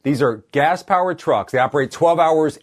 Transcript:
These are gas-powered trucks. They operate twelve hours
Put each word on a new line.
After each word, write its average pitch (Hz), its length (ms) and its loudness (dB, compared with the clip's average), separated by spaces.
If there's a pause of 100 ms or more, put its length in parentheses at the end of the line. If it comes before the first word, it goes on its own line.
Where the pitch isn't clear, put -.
These 131 180 -2
are 117 300 -2
gas-powered 180 680 0
trucks. 113 360 -2
They 127 60 0
operate 131 320 0
twelve 170 280 2
hours 160 440 2